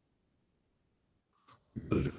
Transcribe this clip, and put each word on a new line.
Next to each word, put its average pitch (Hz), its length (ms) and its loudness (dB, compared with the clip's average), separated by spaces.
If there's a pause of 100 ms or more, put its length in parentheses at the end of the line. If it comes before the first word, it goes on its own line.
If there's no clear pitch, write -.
(1900)
Good - 300 2